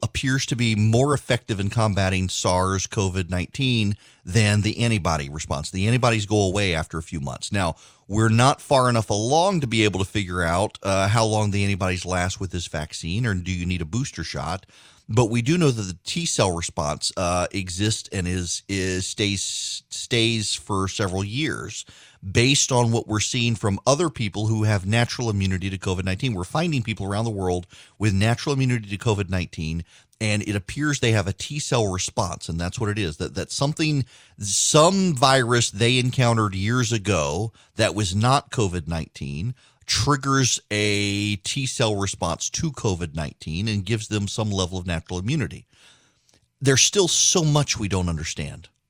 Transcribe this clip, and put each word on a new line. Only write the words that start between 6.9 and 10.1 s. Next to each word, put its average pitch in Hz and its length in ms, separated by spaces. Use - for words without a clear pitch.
a 78 40
few 85 160
months. 67 320
Now, 90 260
we're 110 220
not 123 320
far 127 280
enough 113 200
along 151 520
to 131 60
be 110 180
able 95 140
to 95 60
figure 90 380